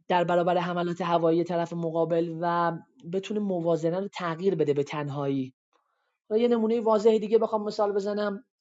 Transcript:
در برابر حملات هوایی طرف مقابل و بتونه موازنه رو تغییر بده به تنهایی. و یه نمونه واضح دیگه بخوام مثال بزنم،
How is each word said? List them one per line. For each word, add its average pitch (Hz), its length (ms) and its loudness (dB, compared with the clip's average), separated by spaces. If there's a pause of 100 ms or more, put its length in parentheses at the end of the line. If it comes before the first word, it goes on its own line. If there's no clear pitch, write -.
در 180 160 4
برابر 175 340 2
حملات 175 440 -2
هوایی 170 420 2
طرف 170 300 -2
مقابل 165 680 -2
و 170 360 0 (360)
بتونه 196 260 -4
موازنه 170 600 0
رو 202 80 -4
تغییر 185 480 -2
بده 147 180 2
به 143 100 0
تنهایی. 139 720 -4 (760)
و 214 80 2
یه 240 100 2
نمونه 233 340 2
واضح 220 360 4
دیگه 214 200 2
بخوام 220 260 0
مثال 208 280 -2
بزنم، 202 520 -2 (180)